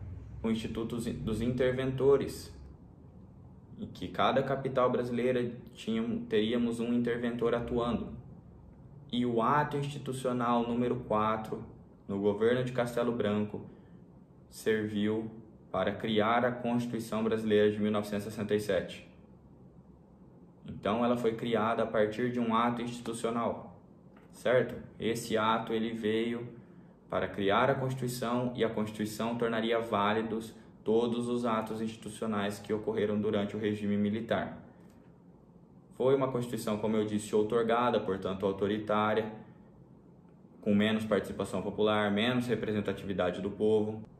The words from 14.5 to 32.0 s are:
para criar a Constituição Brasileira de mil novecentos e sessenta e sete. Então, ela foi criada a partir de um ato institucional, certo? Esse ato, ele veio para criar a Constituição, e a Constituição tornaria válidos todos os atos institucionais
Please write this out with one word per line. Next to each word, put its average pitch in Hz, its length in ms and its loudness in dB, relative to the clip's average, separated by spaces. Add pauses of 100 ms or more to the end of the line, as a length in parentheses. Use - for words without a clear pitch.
para 92 220 0
criar 110 520 2
a 123 60 2
Constituição 117 720 -2
Brasileira 107 480 4
de 104 80 0
mil 104 120 0
novecentos 104 360 -2
e 113 40 -8
sessenta 107 240 -2
e 104 60 2
sete. - 480 -2 (1600)
Então, 104 380 -2
ela 120 120 2
foi 117 180 0
criada 113 500 2
a - 20 0
partir 113 460 2
de 120 80 -2
um 113 140 0
ato 117 280 2
institucional, 117 960 -4 (520)
certo? 123 420 2 (240)
Esse 110 380 -2
ato, 113 360 2
ele 113 200 0
veio 113 560 -2 (600)
para 95 200 0
criar 101 420 2
a 135 40 2
Constituição, 127 800 -2
e 107 100 0
a 113 40 4
Constituição 110 680 -4
tornaria 117 440 0
válidos 110 760 0 (300)
todos 120 440 2
os 120 160 0
atos 110 360 -2
institucionais 107 800 -4